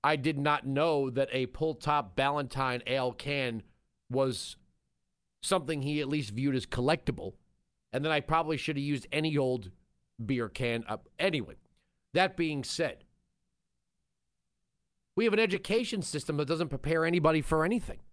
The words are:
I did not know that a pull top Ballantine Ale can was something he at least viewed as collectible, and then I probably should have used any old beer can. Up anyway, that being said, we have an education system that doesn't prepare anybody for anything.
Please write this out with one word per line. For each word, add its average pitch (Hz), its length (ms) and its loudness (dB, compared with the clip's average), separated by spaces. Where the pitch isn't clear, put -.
I 151 140 4
did 139 220 0
not 147 280 0
know 139 440 2
that 135 220 0
a 127 140 0
pull 156 280 -2
top 143 420 -2
Ballantine 135 720 0
Ale 127 260 0
can 127 500 -4
was 131 480 -2
something 156 400 0
he 147 180 0
at 135 80 -4
least 139 220 -2
viewed 131 240 0
as 127 100 0
collectible, 123 720 -2
and 139 120 -2
then 156 80 2
I 147 80 4
probably 160 360 0
should 147 200 -4
have 139 80 -2
used 143 260 -2
any 156 260 0
old 127 340 2
beer 120 240 0
can. 117 400 -2
Up 107 200 -8
anyway, 156 380 -2
that 185 220 2
being 151 260 -2
said, - 420 -4
we 220 80 4
have 220 80 4
an 214 60 4
education 208 640 0
system 151 340 -4
that 143 120 0
doesn't 160 200 0
prepare 160 360 0
anybody 160 380 4
for 156 220 4
anything. 190 340 0